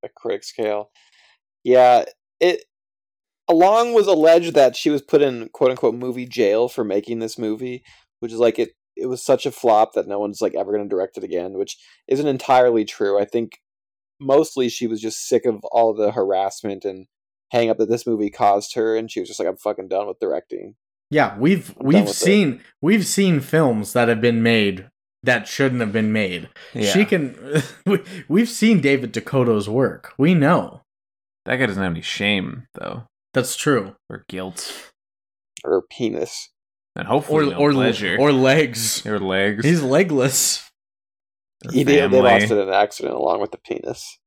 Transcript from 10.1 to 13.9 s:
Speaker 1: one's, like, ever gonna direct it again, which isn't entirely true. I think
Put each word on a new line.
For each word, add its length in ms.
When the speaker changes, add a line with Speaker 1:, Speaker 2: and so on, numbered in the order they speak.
Speaker 1:
one's, 240
like, 120
ever 180
gonna 160
direct 280
it 80
again, 300
which 240
isn't 180
entirely 580
true. 360
I 40
think 360